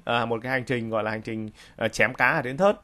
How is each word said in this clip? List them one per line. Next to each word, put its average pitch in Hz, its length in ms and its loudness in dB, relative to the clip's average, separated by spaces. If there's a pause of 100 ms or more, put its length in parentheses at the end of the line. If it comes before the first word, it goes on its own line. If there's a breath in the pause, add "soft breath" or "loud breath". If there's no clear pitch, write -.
À, 120 200 2
một 117 180 -2
cái 127 80 -4
hành 131 120 -2
trình 117 260 -2
gọi 110 140 0
là 107 80 -2
hành 110 100 -6
trình, 110 280 -8 (280 soft breath)
à, 113 100 0
chém 110 260 2
cá 127 160 4
ở 156 120 2
trên 127 160 -4
thớt. 196 260 4